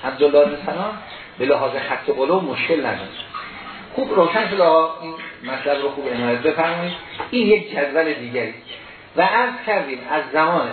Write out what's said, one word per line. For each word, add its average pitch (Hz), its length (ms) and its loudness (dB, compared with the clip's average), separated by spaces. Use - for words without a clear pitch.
عبدالله 143 400 6
بن 147 120 0
سنان 185 260 -4
به 127 80 0
لحاظ 139 260 2
خط 131 440 -4
قلوب 165 280 2
مشکل 143 360 0
نداره. 113 280 -4
خوب 220 200 -2
روشن 196 360 4
شد 196 100 -2
آقا، 160 420 4
این 160 120 -10
مطلب 139 300 -2
رو 139 80 0
خوب 135 180 -6
عنایت 120 300 0
بفرمایید. 170 560 0
این 240 160 2
یک 202 240 4
جدول 147 420 0
دیگری. 120 420 -6
و 165 60 4
عرض 233 300 2
کردیم 147 320 -2
از 151 120 0
زمان 156 400 2